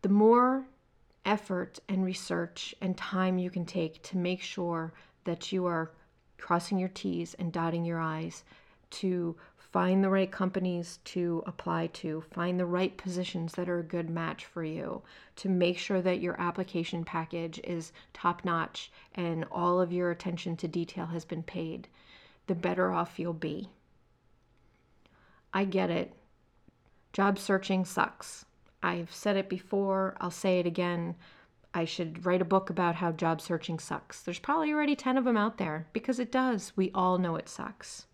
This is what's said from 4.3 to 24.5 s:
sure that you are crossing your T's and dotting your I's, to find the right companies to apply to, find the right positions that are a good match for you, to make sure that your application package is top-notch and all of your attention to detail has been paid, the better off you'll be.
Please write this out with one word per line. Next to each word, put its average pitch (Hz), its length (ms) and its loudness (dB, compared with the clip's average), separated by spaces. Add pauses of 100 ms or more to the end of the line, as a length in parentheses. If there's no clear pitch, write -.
sure 170 520 -4 (300)
that - 280 -4
you 185 140 0
are 165 260 0 (460)
crossing 175 420 0
your 185 100 0
T's 175 460 -4
and 170 160 -4
dotting 165 320 0
your 170 160 -2
I's, 160 460 -4 (460)
to 175 440 0 (220)
find 185 440 4
the 196 80 6
right 190 220 4
companies 185 720 -2
to 170 420 0
apply 165 420 -2
to, 160 440 -6
find 180 260 0
the 180 80 2
right 180 320 0
positions 175 560 -4
that 175 160 -2
are 175 100 2
a 170 40 -4
good 165 260 -2
match 165 360 -4
for - 180 -8
you, - 400 -6 (320)
to - 140 -4
make 180 280 6
sure 190 240 0
that 180 200 2
your 175 180 -2
application 175 640 -2
package 165 640 -6
is 165 260 -6 (220)
top-notch 175 760 -2 (240)
and 165 380 -2
all 180 280 2
of 175 120 2
your 180 180 0
attention 170 460 -4
to 170 120 -6
detail 170 400 -4
has 165 180 -6
been 165 180 -6
paid, 165 460 -8 (580)
the 185 80 0
better 180 360 2
off 170 280 -2
you'll 170 140 -2
be. 160 360 -6 (1800)